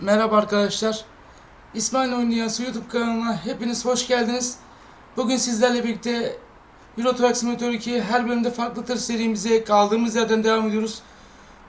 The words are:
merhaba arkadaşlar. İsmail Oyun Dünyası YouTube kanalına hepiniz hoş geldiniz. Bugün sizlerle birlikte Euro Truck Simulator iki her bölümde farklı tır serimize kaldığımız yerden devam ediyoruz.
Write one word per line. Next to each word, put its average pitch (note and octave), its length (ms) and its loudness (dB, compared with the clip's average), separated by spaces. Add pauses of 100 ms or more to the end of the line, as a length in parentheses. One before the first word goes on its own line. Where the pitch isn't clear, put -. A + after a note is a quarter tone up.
merhaba G#3+ 360 2
arkadaşlar. G#3 680 0 (680)
İsmail B3 380 -2
Oyun A#3+ 180 2
Dünyası A3+ 320 -2
YouTube B3 260 -8
kanalına A3+ 560 -2
hepiniz A#3+ 400 -4
hoş B3 220 0
geldiniz. A#3+ 500 0 (600)
Bugün B3+ 200 0
sizlerle A#3+ 480 2
birlikte A#3 540 -4 (600)
Euro B3 180 0
Truck A#3+ 200 4
Simulator A#3+ 340 -2
iki A#3+ 320 -2
her A#3 260 0
bölümde A#3+ 220 0
farklı A#3+ 340 -6
tır B3 120 -2
serimize A3 680 0
kaldığımız G#3 520 4
yerden A3 280 2
devam A3 240 2
ediyoruz. G#3+ 340 -4 (680)